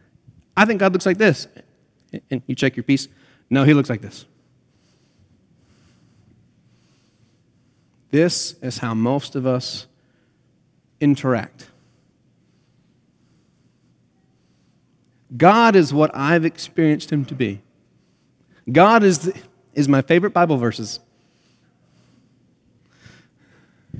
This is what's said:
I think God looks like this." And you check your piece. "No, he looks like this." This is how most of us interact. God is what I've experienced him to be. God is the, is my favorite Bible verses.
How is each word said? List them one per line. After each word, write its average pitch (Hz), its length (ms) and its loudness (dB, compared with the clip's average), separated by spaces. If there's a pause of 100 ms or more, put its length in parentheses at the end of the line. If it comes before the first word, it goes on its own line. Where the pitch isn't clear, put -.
(560)
I 208 100 4
think 220 140 -2
God 196 120 2
looks 180 140 -2
like 185 120 0
this." 202 300 0 (800)
And 127 160 -6
you 127 80 -6
check 131 220 -2
your 120 80 -8
piece. 135 240 0 (400)
"No, 135 160 2
he 151 100 6
looks 139 160 0
like 110 120 -6
this." - 240 -20 (3750)
This 160 520 0
is 127 160 -8
how 117 160 -6
most 123 400 -2
of 131 120 -4
us 127 400 -4 (1120)
interact. 135 680 -2 (3750)
God 208 380 2
is 151 180 2
what 151 220 0
I've 160 300 -2
experienced 156 680 -4
him 147 140 -4
to 139 100 -14
be. 104 260 -6 (1080)
God 202 320 6
is 185 180 4
the, 165 200 -8 (340)
is 143 140 0
my 135 140 4
favorite 175 300 2
Bible 170 240 2
verses. 117 440 -6 (3000)